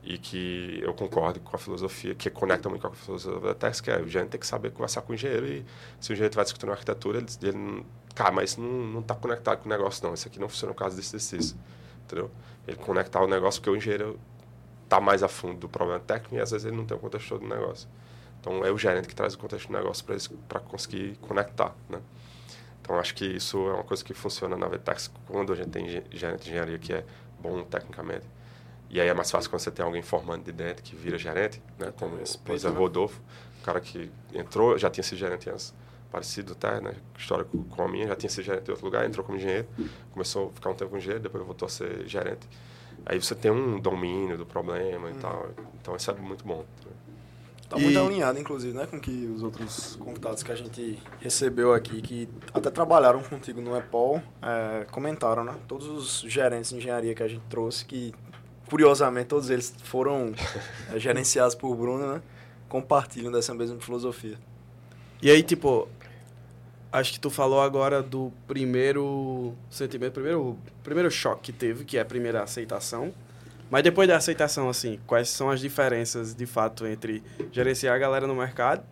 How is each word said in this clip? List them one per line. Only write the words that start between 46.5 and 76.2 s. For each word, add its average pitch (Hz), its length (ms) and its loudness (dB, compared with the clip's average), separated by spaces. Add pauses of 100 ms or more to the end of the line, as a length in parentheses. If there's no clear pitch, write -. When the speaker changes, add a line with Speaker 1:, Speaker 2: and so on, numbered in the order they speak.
Speaker 1:
né? - 80 -18 (800)
Speaker 2:
Tá 143 80 -2
muito 143 120 6
Speaker 3:
E 143 60 8
Speaker 2:
alinhado, 143 420 4
inclusive, 131 380 -6
né, 143 100 -4
com 151 140 -10
que 127 240 -6 (100)
os 110 80 -6
outros 113 540 -8
convidados 113 460 -8
que 120 100 -8
a - 20 -4
gente 117 480 -8 (160)
recebeu 123 540 4
aqui, 113 300 4
que 120 260 -6 (240)
até - 180 2
trabalharam 143 520 8
contigo 127 400 -8
no 120 120 -2
EPOL, 123 480 2 (200)
é, 110 480 -2
comentaram, 131 520 0
né? 127 120 -6 (120)
Todos 139 220 -8
os 131 420 -6
gerentes 120 380 2
de 127 80 -6
engenharia 120 380 -2
que 117 80 -4
a 113 60 0
gente 113 200 -6
trouxe, 117 380 -2
que, 123 260 -6 (560)
curiosamente, 139 600 8
todos 143 200 2
eles 123 260 0 (100)
foram, 131 520 2
Speaker 1:
<laughs> - 580 -6
Speaker 2:
é, 113 40 0
gerenciados 123 560 6
por 123 200 -2
Bruno, 127 420 0
né? 170 60 -6 (460)
Compartilham 131 640 0
dessa 120 220 2
mesma 117 260 -4
filosofia. 120 580 -6 (840)
Speaker 3:
E 143 80 8
aí, 156 120 12
tipo, 143 460 4 (1040)
acho 131 220 4
que - 60 -10
tu 143 100 0
falou 135 320 6
agora 139 400 4
do 131 280 -4 (160)
primeiro 131 1080 2 (160)
sentimento, 131 420 -4
primeiro, 135 460 0 (260)
primeiro 165 260 4
choque - 420 0
que - 60 -12
teve, 117 280 0
que 131 100 -2
é 113 60 4
a - 20 2
primeira 117 380 0
aceitação. 117 720 -4 (560)
Mas 135 120 6
depois 170 240 8
da 170 120 10
aceitação, 147 500 2
assim, 120 380 -2
quais 120 240 4
são 135 180 0
as 135 100 4
diferenças, 120 760 2